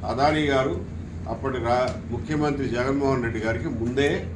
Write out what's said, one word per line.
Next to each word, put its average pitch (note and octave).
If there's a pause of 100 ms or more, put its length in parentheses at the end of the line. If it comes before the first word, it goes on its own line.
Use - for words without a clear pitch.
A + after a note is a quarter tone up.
(120)
అదానీ D3+ (100)
గారు C3+ (580)
అప్పటి C3
రా-, B2 (200)
ముఖ్యమంత్రి D3 (120)
జగన్మోహన్ C3+
రెడ్డి A2
గారికి A#2 (120)
ముందే B2+ (260)